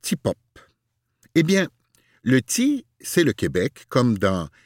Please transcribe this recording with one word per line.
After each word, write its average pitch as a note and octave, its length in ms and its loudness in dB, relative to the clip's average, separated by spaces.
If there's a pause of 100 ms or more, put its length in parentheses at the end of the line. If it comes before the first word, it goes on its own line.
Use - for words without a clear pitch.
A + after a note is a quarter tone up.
tip-hop ? - 340 -4 (1000)
Eh E3 80 4
bien, F#3+ 260 0 (540)
le C3 160 4
ti, C4 460 -2 (140)
c'est - 240 0
le B2+ 100 0
Québec, F2+ 560 -4
comme A#2+ 300 0
dans F#2+ 280 -2 (180)